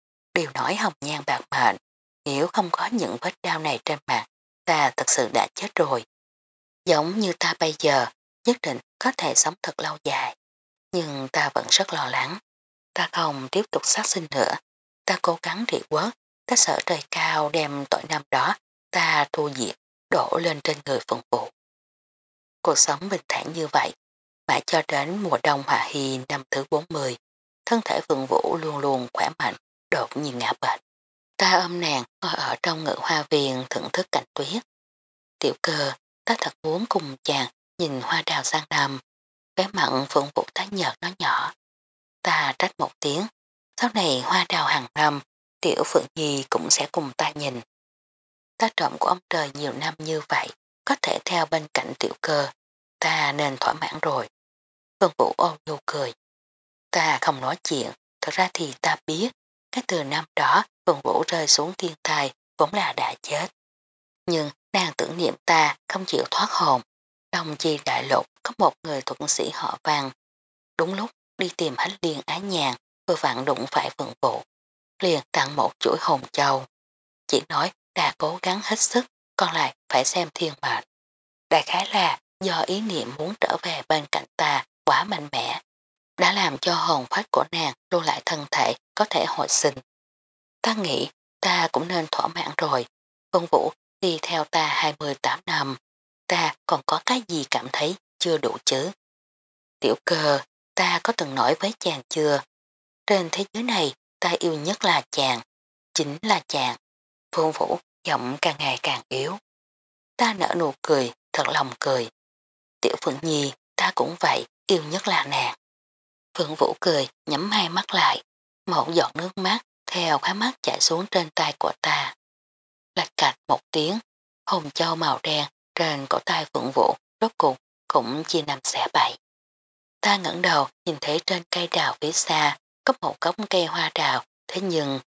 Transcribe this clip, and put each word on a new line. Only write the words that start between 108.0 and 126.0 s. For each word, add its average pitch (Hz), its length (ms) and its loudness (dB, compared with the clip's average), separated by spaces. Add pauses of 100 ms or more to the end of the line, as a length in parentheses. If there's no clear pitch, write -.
giọng 131 380 -2
càng 156 180 0
ngày 135 240 -2
càng 131 260 -2
yếu. 143 280 -4 (800)
Ta 226 160 4
nở 185 240 0
nụ 156 240 2
cười, 135 320 2 (200)
thật 147 140 2
lòng 139 320 0
cười. 127 300 0 (720)
Tiểu - 200 2
Phượng 139 200 -2
Nhi, 147 320 0 (220)
ta - 200 2
cũng 147 240 0
vậy, - 260 0 (220)
yêu 175 160 4
nhất 160 240 -4
là 170 160 0
nàng. 135 320 -2 (800)
Phượng 156 180 -2
Vũ - 260 2
cười, 147 280 2 (160)
nhắm 156 260 -2
hai 196 180 0
mắt 185 240 -4
lại, 160 300 2 (420)
một 156 280 0
giọt 165 220 2
nước 170 200 -6
mắt 196 240 0 (260)
theo 165 320 0
khóe 180 160 0
mắt 233 180 -2 (100)
chảy - 200 0
xuống 170 300 2
trên 170 240 2
tay 151 240 0
của - 120 0 (100)
ta. 147 340 0 (800)
Lạch - 220 -4
cạch 139 180 2 (120)
một 131 120 2 (120)
tiếng, 165 280 0 (460)
hồng 156 260 -2
châu 165 240 0
màu 156 280 0
đen 151 220 -2 (300)
trên 151 340 0